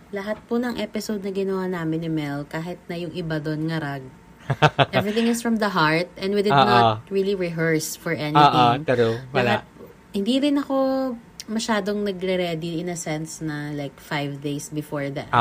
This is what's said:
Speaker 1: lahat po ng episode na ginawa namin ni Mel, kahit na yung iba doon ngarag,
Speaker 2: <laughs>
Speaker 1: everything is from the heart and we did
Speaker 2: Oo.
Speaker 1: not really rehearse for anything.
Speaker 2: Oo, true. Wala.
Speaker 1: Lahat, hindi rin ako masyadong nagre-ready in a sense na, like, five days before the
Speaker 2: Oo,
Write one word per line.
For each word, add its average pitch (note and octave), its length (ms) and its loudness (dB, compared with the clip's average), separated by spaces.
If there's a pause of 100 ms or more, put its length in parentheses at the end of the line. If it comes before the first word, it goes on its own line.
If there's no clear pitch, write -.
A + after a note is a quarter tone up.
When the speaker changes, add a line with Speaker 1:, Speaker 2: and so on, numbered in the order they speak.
Speaker 1:
lahat G3+ 340 -6
po A#3 140 -4
ng A#3+ 240 -4
episode G#3+ 400 -6
na G3 80 -6
ginawa F#3+ 380 -2
namin E3 340 -2
ni E3 60 -6
Mel, D3 360 -4
kahit E3 420 -8
na E3+ 120 -8
yung E3+ 160 -8
iba D#3+ 240 -4
doon D#3 320 -4
ngarag, D3 320 -4 (480)
Speaker 2:
<laughs> C#3 400 4
Speaker 1:
everything A3 400 2
is A#3 160 0
from A#3 120 2
the G#3 120 2
heart E3+ 480 2
and F#3+ 160 -2
we G3+ 80 2
did G3+ 80 2
Speaker 2:
Oo. C#3+ 100 6
Speaker 1:
not A#2 500 4
really G3 240 0
rehearse E3 600 0
for - 160 -8
anything. D3+ 240 -2
Speaker 2:
Oo, B2+ 500 6
true. A#2+ 320 2 (140)
Wala. C3 160 2 (100)
Speaker 1:
Lahat, - 80 -2 (460)
hindi A3+ 320 0
rin C#4+ 160 2
ako C#4 200 -2 (680)
masyadong G#3 560 -2
nagre-ready F3 800 -2
in F3 80 -4
a E3+ 80 -6
sense D#3+ 440 -8
na, D3 300 -6
like, C#3+ 240 -8
five C#3+ 460 -6
days D3 280 -6
before D3+ 380 -6
the C#3 160 -6
Speaker 2:
Oo, - 180 0